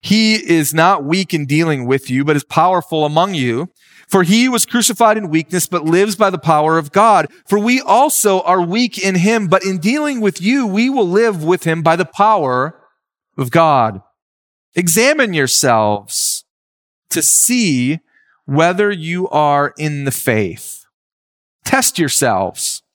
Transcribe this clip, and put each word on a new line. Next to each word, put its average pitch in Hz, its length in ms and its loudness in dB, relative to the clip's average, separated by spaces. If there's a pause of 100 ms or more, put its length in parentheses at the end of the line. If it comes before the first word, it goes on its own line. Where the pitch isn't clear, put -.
He 220 340 2
is 165 360 0
not 165 320 2
weak 180 300 -2
in 151 140 -2
dealing 147 380 0
with 131 260 -2
you, 131 120 0
but 151 120 2
is 139 80 -2
powerful 165 640 0
among 170 280 0
you. 131 360 -2 (380)
For 190 160 2
he 226 260 2
was 240 160 0
crucified 226 520 0
in 202 120 -8
weakness, 165 380 -2
but 165 180 -4
lives 185 300 2
by 196 160 2
the 180 80 -6
power 156 400 2
of 143 120 -8
God. 196 360 4 (180)
For 208 140 0
we 240 200 0
also 214 600 2
are 180 180 0
weak 202 380 -2
in 190 160 -2
him, 202 340 2
but 185 160 2
in 190 140 -2
dealing 269 420 -2
with 202 220 -2
you, 247 240 0
we 214 240 0
will 247 180 0
live 196 360 0
with 170 200 0
him 160 200 -2
by 165 120 2
the 175 100 -2
power 160 720 0 (600)
of 131 140 -4
God. 131 500 2 (720)
Examine 220 640 0
yourselves 110 1080 -2 (680)
to 165 100 -4
see 160 800 0 (460)
whether 180 440 2
you 180 400 -6
are 143 480 0
in 147 280 -6
the 135 60 -2
faith. - 760 -4 (800)
Test - 360 -2
yourselves. 110 840 -2 (120)